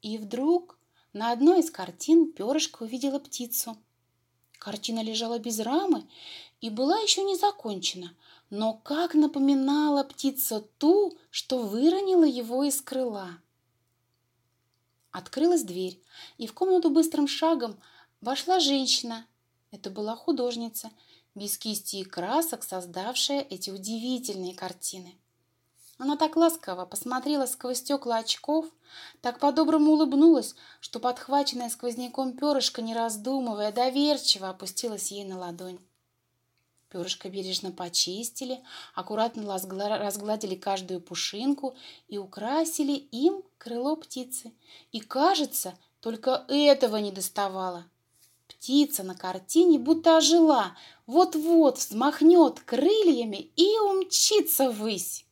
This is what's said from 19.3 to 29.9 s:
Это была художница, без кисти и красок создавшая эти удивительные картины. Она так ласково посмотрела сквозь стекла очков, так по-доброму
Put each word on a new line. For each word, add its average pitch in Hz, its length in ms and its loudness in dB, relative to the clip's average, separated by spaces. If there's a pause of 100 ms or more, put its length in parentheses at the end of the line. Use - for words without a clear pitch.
Это 202 180 -14
была 208 260 -8
художница, 233 760 -4 (420)
без 202 240 -8
кисти 208 400 -8
и 190 60 -8
красок 226 600 -4
создавшая 190 800 -4
эти 190 300 -10
удивительные 208 840 -6
картины. 185 600 -12 (840)
Она 277 180 -2
так 311 220 0
ласково 254 480 0
посмотрела 254 600 -4
сквозь 247 340 -6
стекла 269 380 -2
очков, 294 480 -2 (560)
так 240 180 -6
по-доброму 302 520 4